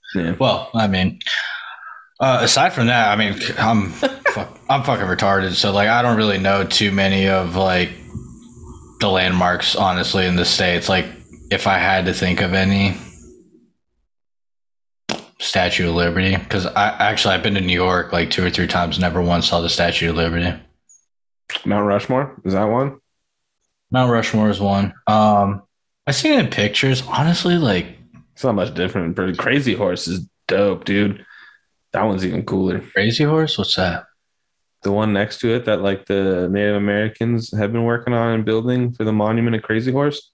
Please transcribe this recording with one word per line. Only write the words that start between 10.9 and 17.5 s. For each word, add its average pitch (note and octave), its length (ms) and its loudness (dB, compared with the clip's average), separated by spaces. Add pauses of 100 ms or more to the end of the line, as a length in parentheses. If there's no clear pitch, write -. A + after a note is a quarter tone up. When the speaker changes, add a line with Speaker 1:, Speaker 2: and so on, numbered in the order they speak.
Speaker 2:
if - 160 -2
I G2 120 2
had F#2 280 0
to F#2+ 60 0
think F2+ 280 0
of F#2+ 140 0
any, G2 420 2 (2500)
Statue F2+ 500 0
of E2 40 -2
Liberty, F2 420 0
'cause F2+ 300 -4
I, G2+ 220 2 (100)
actually, G2+ 360 2
I've F2+ 80 -2
been G#2 120 0